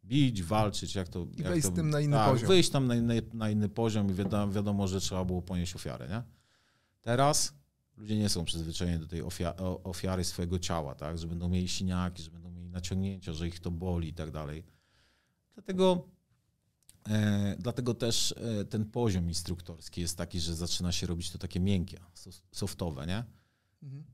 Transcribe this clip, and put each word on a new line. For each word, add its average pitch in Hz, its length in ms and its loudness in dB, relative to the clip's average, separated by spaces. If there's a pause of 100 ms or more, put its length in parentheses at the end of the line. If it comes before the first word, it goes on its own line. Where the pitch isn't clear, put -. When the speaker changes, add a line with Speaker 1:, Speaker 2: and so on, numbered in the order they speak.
Speaker 1:
Bić, 117 380 4
walczyć, 98 520 2
jak 95 140 -2
to, 92 100 -6 (180)
Speaker 2:
I - 40 -6
Speaker 1:
jak 151 60 -2
Speaker 2:
wejść 165 200 2
Speaker 1:
to 95 60 0
Speaker 2:
z - 20 -2
tym 156 140 2
na 147 100 2
inny 147 180 4
Speaker 1:
tak, 107 140 8
Speaker 2:
poziom. 113 160 4
Speaker 1:
wyjść - 220 6
tam 135 180 2
na 120 80 4
inny, 117 260 4 (120)
na 110 160 -2
inny 107 200 2
poziom 107 400 2
i 95 40 2
wiadomo, 101 400 0
wiadomo, 101 340 2
że 95 120 0
trzeba 92 260 0
było 90 160 0
ponieść 87 340 -4
ofiarę, 62 340 -8
nie? 110 140 -4 (760)
Teraz 139 520 4 (440)
ludzie 107 200 -2
nie 104 120 4
są 90 160 2
przyzwyczajeni 82 540 0
do 80 80 -6
tej 82 160 -6
ofia-, 87 380 -4
o-, 90 220 -4
ofiary 92 400 -2
swojego 87 360 -2
ciała, 80 360 -2
tak? 76 220 -6
Że 82 100 -6
będą 85 220 -4
mieli 90 180 2
siniaki, 90 560 -2
że 80 80 -14
będą 85 200 -16
mieli 87 180 -12
naciągnięcia, 92 640 -4
że 82 140 -4
ich 82 120 -6
to 87 120 -4
boli 85 380 -2
i 76 40 -10
tak 78 180 -8
dalej. 76 320 -8 (880)
Dlatego, 185 540 2 (1000)
e, 104 500 2
dlatego 123 340 -2
też, - 420 0 (260)
e, 95 40 -4
ten 107 200 -2
poziom 104 420 2
instruktorski 87 760 -6
jest 85 160 -4
taki, 87 220 -4
że 82 160 -2
zaczyna 87 360 -2
się 87 160 -2
robić 87 240 -4
to - 60 -12
takie - 220 -4
miękkie, 92 380 2 (160)
so-, - 280 -20 (100)
softowe, 80 560 -4
nie? 101 160 0 (600)
Speaker 2:
Mhm. 139 200 -12 (100)